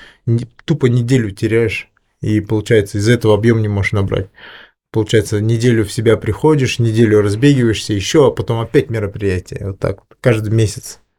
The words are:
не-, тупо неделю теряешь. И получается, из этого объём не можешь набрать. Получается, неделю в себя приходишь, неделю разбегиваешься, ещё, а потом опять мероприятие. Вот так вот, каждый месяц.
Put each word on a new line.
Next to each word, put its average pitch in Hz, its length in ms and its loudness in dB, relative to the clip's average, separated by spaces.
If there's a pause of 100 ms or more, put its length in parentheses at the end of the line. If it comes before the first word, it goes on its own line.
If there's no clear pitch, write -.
(260)
не-, 120 200 0 (200)
тупо 147 200 0
неделю 120 440 0
теряешь. 110 580 -2 (320)
И 107 200 0
получается, 107 580 0
из 101 100 0
этого 117 260 2
объём 113 280 2
не 107 60 -2
можешь 101 240 -2
набрать. 101 360 -2 (640)
Получается, 107 480 0
неделю 113 460 0
в - 60 -14
себя 110 260 2
приходишь, 135 600 0
неделю 110 440 4
разбегиваешься, 113 720 2
ещё, 127 320 2
а - 40 4
потом - 300 -4
опять 113 300 0
мероприятие. 98 800 -4
Вот 95 120 -10
так - 200 -4
вот, - 200 -20
каждый 110 320 0
месяц. - 460 -2 (200)